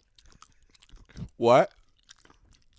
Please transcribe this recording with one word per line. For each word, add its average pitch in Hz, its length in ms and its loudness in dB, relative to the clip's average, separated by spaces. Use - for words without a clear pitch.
What? 123 340 2